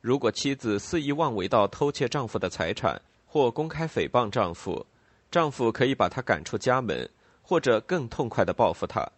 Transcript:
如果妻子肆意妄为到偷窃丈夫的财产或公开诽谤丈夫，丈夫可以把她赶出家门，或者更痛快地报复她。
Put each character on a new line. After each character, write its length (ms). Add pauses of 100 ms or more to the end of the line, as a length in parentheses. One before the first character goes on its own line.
如 180
果 120
妻 240
子 240
肆 220
意 120
妄 220
为 140
到 180
偷 240
窃 160
丈 220
夫 100
的 120
财 240
产 260 (240)
或 260
公 160
开 220
诽 180
谤 220
丈 260
夫， 300 (460)
丈 200
夫 220
可 140
以 80
把 160
她 100
赶 240
出 140
家 240
门， 260 (340)
或 160
者 280
更 220
痛 200
快 160
地 80
报 180
复 160
她。 320